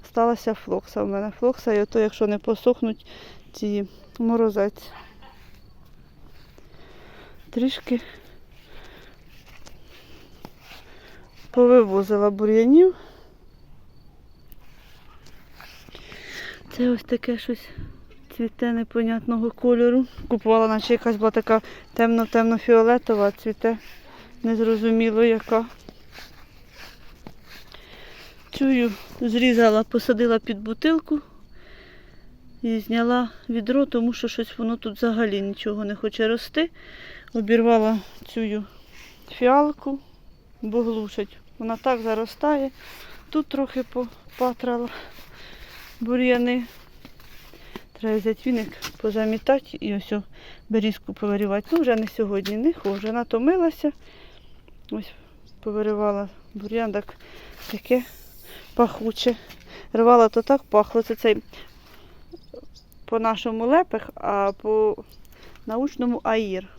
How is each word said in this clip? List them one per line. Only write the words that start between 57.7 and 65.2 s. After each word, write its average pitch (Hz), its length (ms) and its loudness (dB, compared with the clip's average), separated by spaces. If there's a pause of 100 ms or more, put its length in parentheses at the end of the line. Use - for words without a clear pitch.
таке 247 320 0 (720)
пахуче. 226 600 0 (560)
Рвала, 226 360 8
то 226 140 0
так 277 200 2
пахло. 214 400 2
Це 226 120 -6
цей 214 220 2 (1700)
по-нашому 226 640 -2
лепех, 320 480 0
а 202 380 -2
по-научному 220 1700 -4